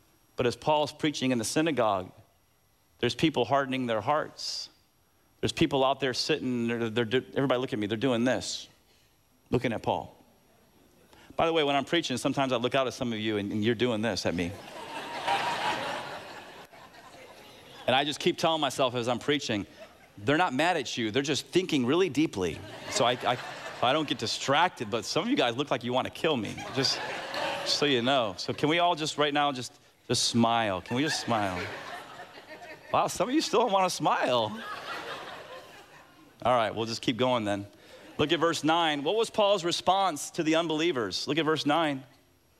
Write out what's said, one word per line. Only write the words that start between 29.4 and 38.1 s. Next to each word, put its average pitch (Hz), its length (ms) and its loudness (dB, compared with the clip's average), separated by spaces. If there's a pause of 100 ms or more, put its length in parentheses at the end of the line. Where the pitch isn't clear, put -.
just, 123 260 -10 (300)
just 123 160 2
smile? 117 560 2
Can 120 160 -6
we 135 60 2
just 156 180 -2
smile? 101 380 0 (1300)
Wow, 165 180 2
some 190 200 -2
of 254 60 -2
you 311 80 2
still - 180 2
don't 226 120 2
wanna 185 180 4
smile. 185 680 0 (1800)
All 123 140 4
right, 107 180 2
we'll 110 120 -2
just 113 160 -6
keep 123 160 0
going 123 260 2
then. 101 220 -2 (500)